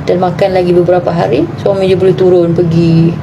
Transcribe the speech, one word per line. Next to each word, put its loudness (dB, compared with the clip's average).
Dan -2
makan -2
lagi 0
beberapa 0
hari, -2
suami -2
dia 2
boleh 2
turun 2
pergi 2